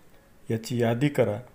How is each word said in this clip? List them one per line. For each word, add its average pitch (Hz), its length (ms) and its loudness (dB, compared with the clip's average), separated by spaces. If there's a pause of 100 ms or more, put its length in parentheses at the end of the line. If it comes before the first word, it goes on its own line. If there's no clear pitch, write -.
(500)
याची 113 280 -4
यादी 117 300 2
करा 113 320 0 (140)